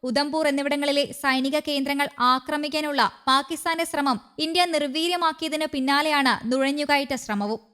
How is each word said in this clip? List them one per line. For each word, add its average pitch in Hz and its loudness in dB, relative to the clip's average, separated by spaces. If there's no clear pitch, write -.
ഉധംപൂർ 294 0
എന്നിവിടങ്ങളിലെ 285 0
സൈനിക 262 2
കേന്ദ്രങ്ങൾ 285 0
ആക്രമിക്കാനുള്ള 285 0
പാകിസ്ഥാന്റെ 311 0
ശ്രമം 277 0
ഇന്ത്യ 339 2
നിർവീര്യമാക്കിയതിന് 311 -2
പിന്നാലെയാണ് 277 2
നുഴഞ്ഞുകയറ്റ 285 0
ശ്രമവും. 208 -4